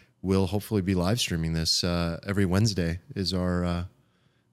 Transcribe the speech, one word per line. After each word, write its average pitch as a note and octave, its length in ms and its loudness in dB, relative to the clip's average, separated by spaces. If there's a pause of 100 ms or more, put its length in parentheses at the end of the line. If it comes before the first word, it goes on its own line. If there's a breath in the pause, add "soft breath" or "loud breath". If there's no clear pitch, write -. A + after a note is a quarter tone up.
(220 loud breath)
we'll F#2+ 260 2
hopefully G2+ 340 -2
be F#2+ 140 0
live F#2 240 2
streaming E2 320 -2
this. D#2+ 320 0
Uh, F2 420 -2
every G2+ 200 2
Wednesday F2+ 540 2 (140)
is F#2 200 -4
our, F2+ 320 0
uh, F2 180 -2 (680)